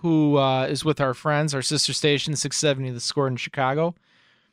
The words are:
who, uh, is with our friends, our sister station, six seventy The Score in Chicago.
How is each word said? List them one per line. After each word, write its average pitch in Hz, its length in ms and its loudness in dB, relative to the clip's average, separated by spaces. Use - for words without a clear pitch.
who, 151 380 4
uh, 131 260 2
is 139 180 -4
with 156 160 0
our 131 140 2
friends, 147 420 0
our 135 60 -2
sister 143 320 0
station, 147 440 0
six 135 200 -4
seventy 135 340 0
The 120 100 -10
Score - 260 -2
in 127 100 -2
Chicago. 143 580 -2